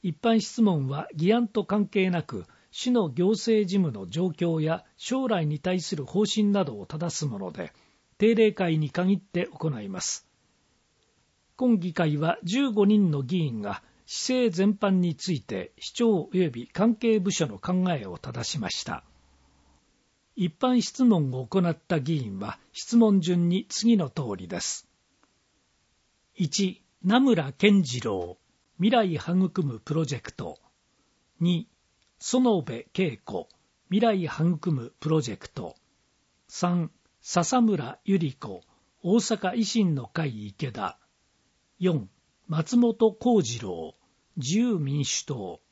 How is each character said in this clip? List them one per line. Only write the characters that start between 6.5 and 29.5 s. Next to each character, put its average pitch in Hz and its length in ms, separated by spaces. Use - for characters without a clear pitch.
ど 120 140
を 98 80
正 156 300
す 151 100
も 110 120
の 95 120
で、 82 220
定 226 160
例 214 180
会 170 260
に 151 120
限 185 260
っ - 40
て - 260
行 - 240
い 101 80
ま 95 120
す。 - 280
今 240 220
議 170 140
会 156 260
は 160 260
十 247 260
五 202 140
人 202 260
の 143 120
議 147 160
員 120 240
が 101 200
市 - 280
政 240 220
全 196 200
般 190 260
に 170 160
つ - 160
い 131 80
て 92 380
市 - 140
長 220 400
及 185 180
び 117 180
関 220 260
係 226 240
部 190 140
署 165 140
の 104 120
考 180 340
え 123 140
を 90 120
正 117 300
し 139 120
ま 95 100
し - 140
た。 - 180
一 - 180
般 254 280
質 - 220
問 160 280
を 127 140
行 190 140
っ 170 140
た - 240
議 147 240
員 98 160
は 101 200
質 - 260
問 208 240
順 175 260
に 185 220
次 226 260
の 156 140
通 156 120
り 90 120
で 87 120
す。 - 260
一、 185 480
名 208 180
村 170 340
健 202 280
次 123 200
郎、 90 340
未 196 140
来 214 240
育 180 480